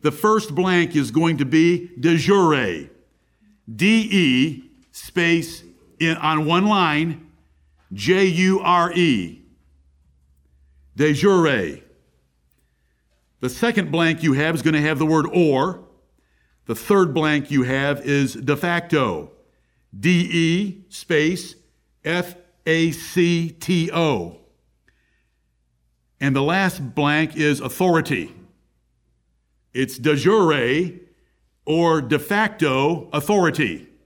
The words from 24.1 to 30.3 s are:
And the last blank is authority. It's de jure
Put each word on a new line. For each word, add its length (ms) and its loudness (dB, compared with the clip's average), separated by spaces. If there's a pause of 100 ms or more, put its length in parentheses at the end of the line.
And 140 0
the 60 0
last 520 -2
blank 400 0
is 260 0
authority. 760 -2 (1400)
It's 240 -4
de 200 0
jure 720 2 (720)